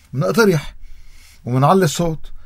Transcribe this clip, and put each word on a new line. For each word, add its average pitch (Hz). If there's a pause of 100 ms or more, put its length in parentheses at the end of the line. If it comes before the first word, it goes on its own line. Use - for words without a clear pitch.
(120)
بنقترح 185 (720)
وبنعلي 143
الصوت 160 (140)